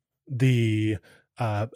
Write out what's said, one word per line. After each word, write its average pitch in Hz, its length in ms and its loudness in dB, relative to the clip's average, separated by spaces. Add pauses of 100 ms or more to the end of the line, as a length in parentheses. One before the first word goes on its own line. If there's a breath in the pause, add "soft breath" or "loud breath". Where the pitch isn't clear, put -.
(280)
the, 113 720 2 (400 soft breath)
uh, 107 380 -2